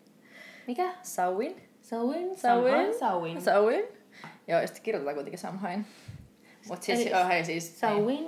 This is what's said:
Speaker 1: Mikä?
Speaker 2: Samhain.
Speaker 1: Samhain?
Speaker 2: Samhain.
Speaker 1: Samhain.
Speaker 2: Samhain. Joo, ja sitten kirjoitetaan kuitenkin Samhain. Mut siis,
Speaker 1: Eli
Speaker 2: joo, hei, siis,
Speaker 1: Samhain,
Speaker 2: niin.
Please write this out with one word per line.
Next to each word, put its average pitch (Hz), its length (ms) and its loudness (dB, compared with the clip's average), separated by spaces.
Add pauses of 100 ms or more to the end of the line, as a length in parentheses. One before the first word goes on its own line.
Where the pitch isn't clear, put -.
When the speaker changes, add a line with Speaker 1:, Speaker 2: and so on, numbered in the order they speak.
(680)
Speaker 1:
Mikä? 359 220 -2 (120)
Speaker 2:
Samhain. 190 680 -4 (120)
Speaker 1:
Samhain? 311 560 -4
Speaker 2:
Samhain. 269 640 4
Speaker 1:
Samhain. 170 420 -2
Speaker 2:
Samhain. 214 420 4 (640)
Joo, 170 140 2
ja 120 60 -2
sitten - 160 -14
kirjoitetaan 147 320 -2
kuitenkin 151 240 -8
Samhain. 190 460 -6 (840)
Mut 180 140 -10
siis, 240 180 0
Speaker 1:
Eli 226 80 0
Speaker 2:
joo, 185 180 4
hei, 170 180 2
siis, 165 340 -6
Speaker 1:
Samhain, 208 280 2
Speaker 2:
niin. 302 200 -2